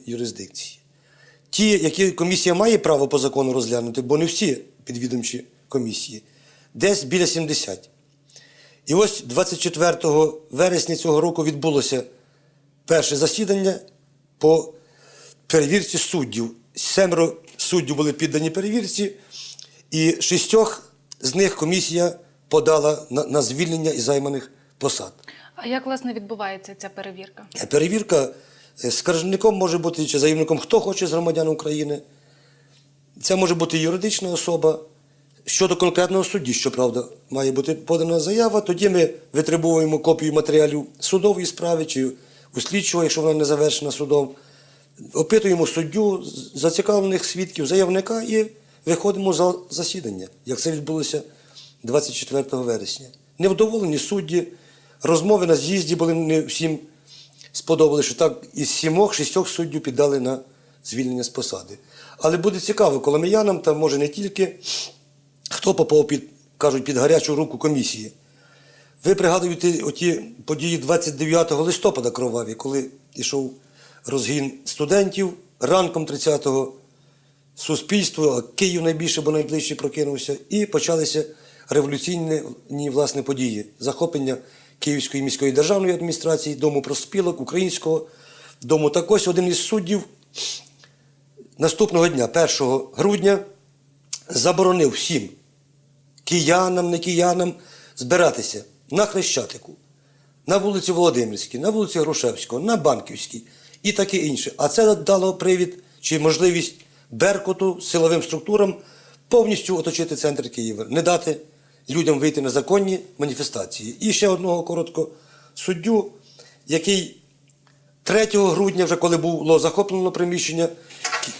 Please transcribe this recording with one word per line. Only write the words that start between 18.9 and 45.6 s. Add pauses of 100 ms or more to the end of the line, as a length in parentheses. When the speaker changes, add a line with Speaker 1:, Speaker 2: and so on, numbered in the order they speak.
Speaker 1:
і
шістьох (280)
з
них
комісія (320)
подала
на,
на
звільнення
із
займаних (260)
посад. (420)
Speaker 2:
А
як,
власне,
відбувається
ця
перевірка? (240)
Speaker 1:
Перевірка, (560)
е,
скаржником
може
бути
чи
заявником,
хто
хоче
з
громадян
України. (1200)
Це
може
бути
юридична
особа. (640)
Щодо
конкретного
судді,
щоправда, (240)
має
бути
подана
заява,
тоді
ми (240)
витребуємо
копію
матеріалів (140)
судової
справи
чи (460)
у
слідчого,
якщо
вона
не
завершена
судом. (840)
Опитуємо